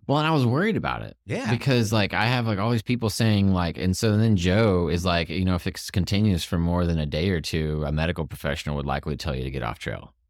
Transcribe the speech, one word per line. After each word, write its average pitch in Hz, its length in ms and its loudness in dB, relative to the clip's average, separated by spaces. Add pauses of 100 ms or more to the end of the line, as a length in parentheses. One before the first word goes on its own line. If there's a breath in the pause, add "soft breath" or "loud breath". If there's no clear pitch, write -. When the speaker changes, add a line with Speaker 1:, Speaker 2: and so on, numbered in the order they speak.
Speaker 1:
Well, 139 120 2
and 151 60 0
I 160 60 2
was 143 140 4
worried 156 320 2
about 64 240 -4
it. 53 240 -14
Speaker 2:
Yeah. 202 260 -4
Speaker 1:
Because, 120 400 2
like, 104 220 2
I 101 140 2
have, 123 200 0
like, 104 120 0
all 110 120 0
these 117 100 0
people 120 280 -2
saying, 101 420 4
like, 87 260 0
and 92 180 0
so 110 200 2
then 107 220 4
Joe 90 500 4
is 85 160 0
like, 85 240 0
you 90 160 -2
know, 92 120 2
"If 87 120 -4
it - 140 -6 (100)
continues 98 540 2
for 90 120 -4
more 87 280 0
than 85 120 0
a 76 80 0
day 78 240 -2
or 85 120 0
two, 76 440 -2
a 71 60 -4
medical 80 340 -2
professional 71 520 -6
would 69 80 -6
likely 71 320 -4
tell 69 180 -4
you 64 80 -6
to 67 80 -6
get 67 120 -6
off 57 160 -8
trail." - 340 -10 (160)